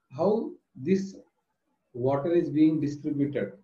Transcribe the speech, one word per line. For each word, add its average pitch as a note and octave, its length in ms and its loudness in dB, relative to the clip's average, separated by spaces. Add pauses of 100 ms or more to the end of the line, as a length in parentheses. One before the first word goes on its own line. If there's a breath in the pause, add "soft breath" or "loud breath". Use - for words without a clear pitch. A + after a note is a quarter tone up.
(140)
how G#3+ 360 0 (260)
this F#3+ 400 0 (760)
water C#3 420 0
is D#3 160 2
being D#3 300 4
distributed? C#3 720 -2 (120)